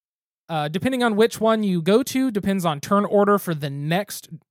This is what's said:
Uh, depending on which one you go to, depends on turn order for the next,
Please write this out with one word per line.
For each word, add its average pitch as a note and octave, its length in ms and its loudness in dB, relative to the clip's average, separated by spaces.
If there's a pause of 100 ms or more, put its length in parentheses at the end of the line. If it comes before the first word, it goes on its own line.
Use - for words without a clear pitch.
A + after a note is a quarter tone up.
(500)
Uh, D3+ 200 -2
depending B3 340 -2
on A3 140 2
which A3 240 2
one A3 200 2
you F#3 200 0
go G3+ 200 4
to, C4 300 -2
depends G3 340 -2
on D3 140 -2
turn G3+ 260 0
order G3+ 320 4
for F3+ 160 -4
the D3 160 -6
next, D3+ 600 -4 (220)